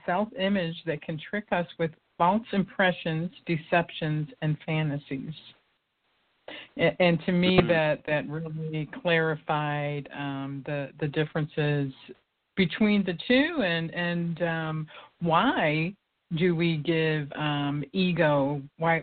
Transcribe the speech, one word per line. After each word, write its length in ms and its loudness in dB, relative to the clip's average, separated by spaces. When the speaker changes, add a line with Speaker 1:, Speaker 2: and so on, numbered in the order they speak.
Speaker 1:
self-image 720 -2
that 160 -4
can 180 -8
trick 200 -6
us 140 0
with 100 0
false 380 2
impressions, 800 0
deceptions, 800 0
and 120 0
fantasies. 640 -4
A-, 240 2
and 240 4
to 60 0
me, 260 4
Speaker 2:
Mm-hmm. 120 6
Speaker 1:
that, 360 2
that 240 -2
really 580 -6
clarified, 1120 0
um, 520 -6
the, 220 -6
the 80 -2
differences 840 -2
between 480 2
the 140 -4
two 360 2
and, 320 -2
and, 480 -2
um, 440 -4
why 760 2
do 180 2
we 220 2
give, 560 0
um, 500 -2
ego, 680 2
why, 240 2